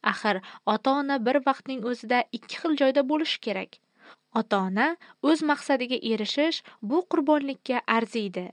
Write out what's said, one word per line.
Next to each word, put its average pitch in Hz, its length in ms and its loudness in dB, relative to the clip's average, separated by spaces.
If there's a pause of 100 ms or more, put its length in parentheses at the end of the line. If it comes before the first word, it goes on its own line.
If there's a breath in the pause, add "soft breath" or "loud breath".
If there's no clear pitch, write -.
Axir, 208 340 0 (280 loud breath)
ota-ona 277 540 0
bir 247 260 0
vaqtning 269 400 -2
o'zida 247 340 -2 (120)
ikki - 260 -10
xil 320 180 0
joyda 277 280 4
bo'lishi 302 360 0
kerak. 190 380 -8 (560 loud breath)
Ota-ona 202 540 0 (320 loud breath)
o'z 311 240 2
maqsadiga 262 580 0
erishish 226 640 0 (160 loud breath)
bu 277 260 0
qurbonlikka 277 840 0
arziydi 214 640 -2